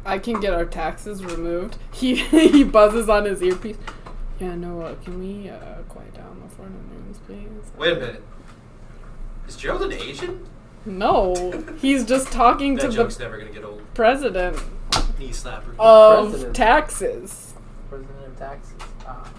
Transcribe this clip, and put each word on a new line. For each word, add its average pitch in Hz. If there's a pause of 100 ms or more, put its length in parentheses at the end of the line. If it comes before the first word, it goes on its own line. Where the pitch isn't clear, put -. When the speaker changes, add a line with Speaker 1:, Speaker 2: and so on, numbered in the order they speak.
Speaker 1:
I 165
can 214
get 196
our 170
taxes 170
removed. 170
<laughs> -
He, 254
he 302
buzzes 214
on 208
his 185
earpiece. 185 (640)
Yeah, 185
no, 175
uh, 143
can 180
we, 196
uh, 113 (320)
quiet -
down -
the -
Florida 190 (300)
news, 214 (100)
please? 208
Speaker 2:
Wait 165
a -
minute. 113 (1300)
Is -
Gerald -
an 381
Asian? - (380)
Speaker 1:
No, 185
Speaker 2:
<laughs> -
Speaker 1:
he's 269
just 262
talking 269
Speaker 2:
That 277
Speaker 1:
to -
Speaker 2:
joke's -
Speaker 1:
the 123
Speaker 2:
never -
gonna -
get -
old. - (140)
Speaker 1:
president 214 (560)
Speaker 2:
Knee -
slapper. -
Speaker 1:
of 214
Speaker 3:
President. -
Speaker 1:
taxes. - (340)
Speaker 3:
President 139
of 127
taxes. 139 (300)
Ah. 127 (120)